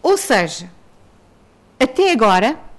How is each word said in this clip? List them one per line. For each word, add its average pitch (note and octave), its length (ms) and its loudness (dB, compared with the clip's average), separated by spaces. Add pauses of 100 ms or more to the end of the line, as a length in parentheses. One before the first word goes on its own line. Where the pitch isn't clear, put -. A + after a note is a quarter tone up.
Ou F#4 120 2
seja, F3+ 540 -2 (1080)
até F4+ 320 0
agora A3 480 2 (200)